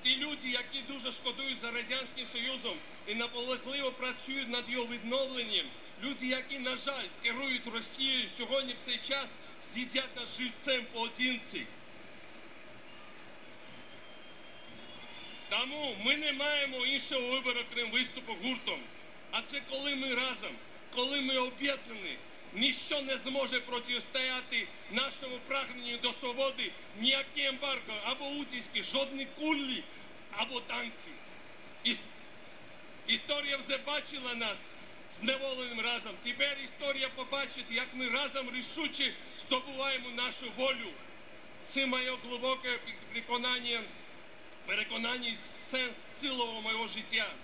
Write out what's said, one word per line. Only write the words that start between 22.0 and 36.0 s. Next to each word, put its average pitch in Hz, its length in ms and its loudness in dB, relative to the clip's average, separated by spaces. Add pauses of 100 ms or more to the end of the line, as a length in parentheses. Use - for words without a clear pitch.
ніщо 277 480 4
не 262 160 2
зможе 254 420 2
протистояти 247 1080 0 (240)
нашому 254 560 0
прагненню 247 500 0
до 240 160 2
свободи, 254 580 2 (280)
ніякі 269 440 4
ембарго, 269 500 0 (100)
або 262 220 0
утиски, 254 580 -2
жодні 269 440 2 (120)
кулі, 285 440 2 (540)
або 240 240 0
танки. 240 500 -4 (720)
Іс-, - 140 4 (1120)
історія 285 500 4
вже 269 200 0
бачила 269 580 -2
нас 214 220 0 (640)
зневоленим 254 600 2
разом. 233 420 0